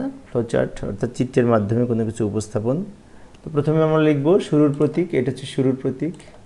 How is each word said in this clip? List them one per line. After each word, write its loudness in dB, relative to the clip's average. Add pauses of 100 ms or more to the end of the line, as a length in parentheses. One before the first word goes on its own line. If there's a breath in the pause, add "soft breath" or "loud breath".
না? -4 (220)
ফ্লো -2 (120)
চার্ট 0 (180)
অর্থাৎ -4
চিত্রের 2
মাধ্যমে 2
কোনো 0
কিছু -6
উপস্থাপন। -2 (640 soft breath)
তো -16
প্রথমে 2
আমরা 4
লিখব 2 (220)
শুরুর 4
প্রতীক, 0 (120)
এটা 0
হচ্ছে -10
শুরুর 2
প্রতীক, -4 (320 loud breath)